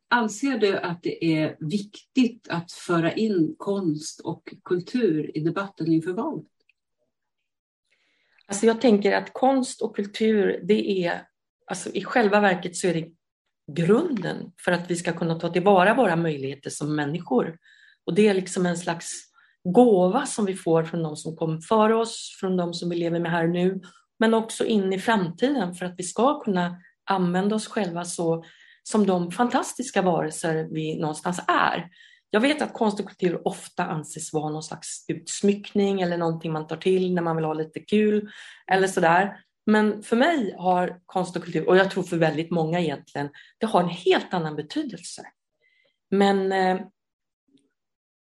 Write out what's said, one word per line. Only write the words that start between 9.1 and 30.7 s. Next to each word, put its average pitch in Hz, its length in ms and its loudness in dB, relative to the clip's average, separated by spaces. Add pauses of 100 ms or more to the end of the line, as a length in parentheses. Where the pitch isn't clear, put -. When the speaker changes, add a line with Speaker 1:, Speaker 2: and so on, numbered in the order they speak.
Speaker 2:
att 190 220 0
konst 262 480 0
och 208 140 -4
kultur, 202 680 0
det 202 420 2
är, 175 160 -4 (440)
alltså - 240 -8
i - 140 -6
själva 214 360 2
verket 180 360 0
så - 120 -2
är 170 60 2
det 165 140 -4 (640)
grunden 190 800 0 (140)
för 185 60 2
att 175 200 0
vi 175 40 -2
ska 170 180 -2
kunna 165 260 -2
ta 170 100 -2
tillvara 185 440 6
våra 226 220 2
möjligheter 143 540 -4
som 147 260 -4
människor. 165 640 -2 (480)
Och 180 80 -4
det 208 140 6
är 202 60 4
liksom 185 320 -2
en 175 120 0
slags 170 340 -6 (520)
gåva 202 600 4
som 220 200 -4
vi 190 100 -2
får 165 280 2
från 165 200 -4
de 151 120 -6
som 160 200 -10
kom 160 260 -4
före 220 340 4
oss, - 440 -4
från 185 180 -2
de 170 160 -2
som 175 160 -6
vi 175 60 -4
lever 170 240 -2
med 170 120 -2
här 170 160 0
nu, 180 340 0 (380)
men 226 140 4
också 220 320 -2
in 196 280 2
i 190 60 -4
framtiden 202 760 0
för - 120 -8
att 180 120 -8
vi 180 60 -10
ska 277 360 0
kunna 180 380 -2 (260)
använda 190 520 0
oss 220 120 -4
själva 175 380 -4
så, 165 380 -2 (400)
som 214 220 2
de 180 260 0
fantastiska 247 720 -2
varelser 160 680 0